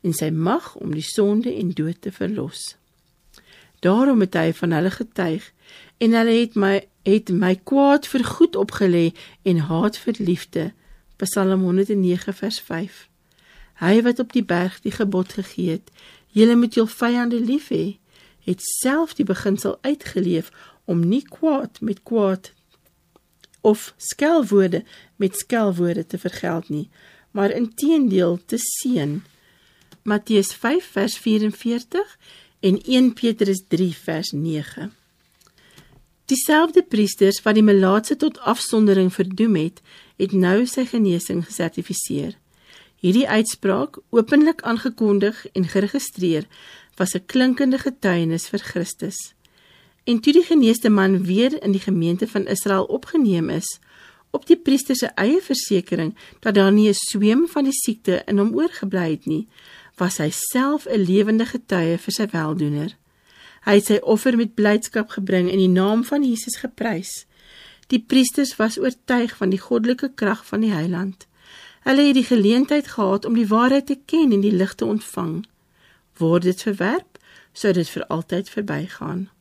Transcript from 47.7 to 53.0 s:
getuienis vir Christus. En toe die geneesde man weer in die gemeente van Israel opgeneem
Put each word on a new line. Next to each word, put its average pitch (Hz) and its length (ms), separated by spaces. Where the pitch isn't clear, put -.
getuienis 170 720
vir - 120
Christus. - 760
En 233 140
toe 285 140
die 330 100
geneesde 240 460
man 190 340
weer 233 400
in 220 80
die 196 100
gemeente 175 460
van 196 180
Israel 190 400
opgeneem 214 640